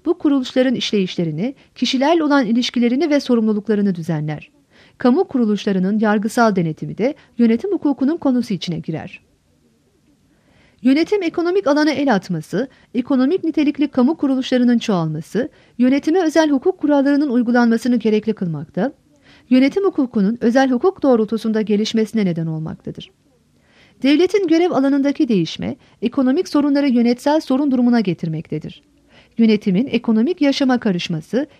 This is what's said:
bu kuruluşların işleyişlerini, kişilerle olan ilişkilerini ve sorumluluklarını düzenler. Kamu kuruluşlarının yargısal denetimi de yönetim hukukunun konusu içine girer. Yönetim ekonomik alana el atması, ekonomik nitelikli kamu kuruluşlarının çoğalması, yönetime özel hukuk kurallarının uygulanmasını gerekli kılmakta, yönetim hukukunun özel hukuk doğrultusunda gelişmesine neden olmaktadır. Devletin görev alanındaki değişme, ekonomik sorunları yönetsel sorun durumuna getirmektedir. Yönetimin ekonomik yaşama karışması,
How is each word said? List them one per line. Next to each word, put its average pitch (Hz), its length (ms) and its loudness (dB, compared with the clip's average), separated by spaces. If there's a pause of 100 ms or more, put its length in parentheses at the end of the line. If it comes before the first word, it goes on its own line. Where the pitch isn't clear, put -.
bu 339 120 -2
kuruluşların 262 580 0
işleyişlerini, 185 800 -4 (200)
kişilerle 277 480 0
olan 285 220 2
ilişkilerini 240 640 0
ve 285 100 2
sorumluluklarını 208 760 0
düzenler. 156 560 -6 (460)
Kamu 262 260 2
kuruluşlarının 208 760 0
yargısal 220 560 2
denetimi 160 420 -4
de 254 180 -2 (220)
yönetim 233 340 2
hukukunun 302 460 -2
konusu 247 360 -2
içine 160 260 -6
girer. 151 400 -10 (1600)
Yönetim 330 420 2
ekonomik 349 440 0
alana 302 240 2
el 269 240 0
atması, 180 520 -4 (260)
ekonomik 262 500 0
nitelikli 302 440 0
kamu 277 300 0
kuruluşlarının 254 600 0
çoğalması, 180 720 -4 (280)
yönetime 277 460 2
özel 311 260 2
hukuk 294 280 0
kurallarının 285 520 2
uygulanmasını 240 640 2
gerekli 214 380 0
kılmakta, 180 580 -6 (580)
yönetim 277 360 2
hukukunun 240 560 0
özel 254 300 2
hukuk 359 320 -2
doğrultusunda 220 580 0
gelişmesine 214 640 -2
neden 165 200 -2
olmaktadır. 160 680 -10 (920)
Devletin 339 440 2
görev 330 240 2
alanındaki 277 560 0
değişme, 185 480 -2 (260)
ekonomik 269 460 0
sorunları 285 400 0
yönetsel 247 520 0
sorun 285 320 0
durumuna 240 280 2
getirmektedir. 160 840 -6 (540)
Yönetimin 220 540 2
ekonomik 233 500 0
yaşama 269 380 2
karışması, 185 680 -4 (120)